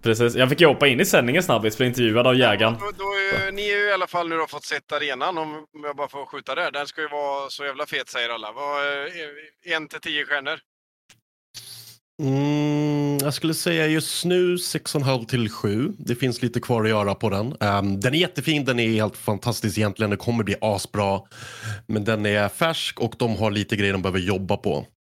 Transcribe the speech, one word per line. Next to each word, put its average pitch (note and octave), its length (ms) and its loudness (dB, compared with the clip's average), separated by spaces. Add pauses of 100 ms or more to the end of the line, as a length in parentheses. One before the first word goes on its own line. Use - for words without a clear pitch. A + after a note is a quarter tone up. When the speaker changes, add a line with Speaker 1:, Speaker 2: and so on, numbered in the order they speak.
Speaker 1:
precis. A#2 340 4
Jag B2+ 140 6
fick D3+ 120 4
ju E3 60 10
hoppa C#3+ 200 6
in B2+ 120 4
i F#3+ 60 4
sändningen D3+ 380 4
snabbt, A2 340 2
bli B2+ 100 4
intervjuad A#2+ 400 4
av B2+ 80 6
jägaren. A2+ 440 4
Speaker 2:
Ja, - 60 -8 (120)
då, F#3+ 60 -8
då - 0 - (420)
är, G3 60 -4
ni G3 180 -8
är G3+ 80 0
ju G#3 120 2
i G3+ 40 2
alla F3+ 140 -2
fall E3+ 220 -4
nu E3 80 -2
då D#3 100 -2
fått D3+ 180 -12
sett - 260 -8
arenan, D3 460 -4
om, D#3 180 -6
om D#3 280 -18
jag D3 120 -8
bara C#3+ 120 -6
får C#3 180 -12
skjuta C3+ 300 -10
där. D#3+ 160 -4
Den C#3+ 160 -6
ska - 140 -12
ju D#3 80 -6
vara C#3 400 -6
så C#3+ 160 -10
jävla C#3+ 200 -6
fet, C#3 240 -8
säger A#2+ 200 -4
alla. G#2+ 220 -8
Vad, C#3+ 340 -4 (200)
eh, D#3 720 -10
en D#3 120 -4
till D#3 120 -14
tio D3 260 -4
stjärnor? C#3+ 340 -4 (1600)
Speaker 3:
Mm, D3 1000 0
jag C#3+ 120 0
skulle D#3+ 200 -2
säga D#3+ 340 0
just D#3 380 -2
nu F3+ 320 4
sex - 380 -6
och D3 60 2
en B2+ 60 2
halv C3 180 2
till A#2 240 0
sju. A2 480 0
Det A#2+ 180 -2
finns B2 260 -2
lite A#2+ 180 0
kvar A2+ 240 0
att A2 60 4
göra G#2 260 2
på A2 140 0
den. G#2+ 300 -2
Ehm, G2+ 400 2
den B2 140 2
är D#3 40 2
jättefin, D3+ 480 0
den B2 140 2
är A2+ 100 2
helt G#2+ 280 0
fantastisk G#2+ 600 -2
egentligen. G#2 320 0
Det G2+ 80 0
kommer A#2 260 0
bli G2 180 0
asbra. G2+ 600 0 (680)
Men G#2+ 160 -2
den G#2+ 220 0
är G#2 240 2
färsk - 500 -2
och - 200 -2
de A2+ 180 0
har G#2 140 2
lite G#2 240 -2
grejer G2+ 180 2
de F#2+ 80 0
behöver F#2 180 0
jobba F#2+ 380 0
på. D2+ 280 -2 (180)